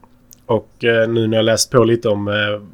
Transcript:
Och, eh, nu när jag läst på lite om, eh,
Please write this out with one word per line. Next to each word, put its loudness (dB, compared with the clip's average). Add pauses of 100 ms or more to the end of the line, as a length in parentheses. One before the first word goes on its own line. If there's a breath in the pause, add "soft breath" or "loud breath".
(460)
Och, -4
eh, 2
nu 0
när 0
jag 2
läst 0
på 4
lite 0
om, -4
eh, -4 (120)